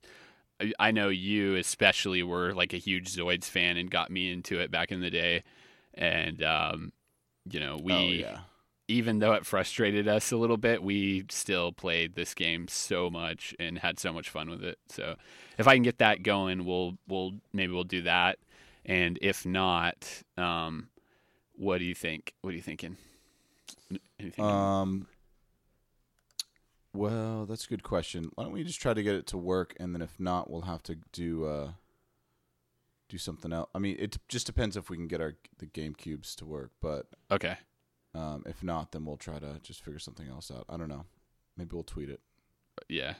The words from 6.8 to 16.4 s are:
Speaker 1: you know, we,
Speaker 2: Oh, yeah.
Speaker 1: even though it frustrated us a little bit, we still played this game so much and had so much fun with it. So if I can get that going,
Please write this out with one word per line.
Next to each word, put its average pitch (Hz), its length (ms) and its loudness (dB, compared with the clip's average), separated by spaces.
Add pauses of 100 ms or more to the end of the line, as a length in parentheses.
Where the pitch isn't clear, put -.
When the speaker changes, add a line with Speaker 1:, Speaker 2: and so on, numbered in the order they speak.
Speaker 1:
you 85 80 -4
know, 71 180 -4
we, 87 160 0
Speaker 2:
Oh, 90 180 4
yeah. 78 300 -2 (460)
Speaker 1:
even 113 320 2
though 107 140 8
it 92 120 2
frustrated 104 600 2
us 107 240 4
a 120 60 2
little 117 200 4
bit, 110 260 2
we 98 460 2
still 87 440 0
played 85 420 0
this 85 180 -4
game 85 340 -2
so 90 420 0
much 82 500 -6
and 87 180 -4
had 87 220 -2
so 87 140 -4
much 80 160 -8
fun 78 200 -8
with 90 140 -10
it. 87 160 -8 (100)
So - 260 -8 (420)
if 113 100 8
I 135 80 12
can 123 80 8
get 120 160 4
that 107 240 6
going, 95 420 2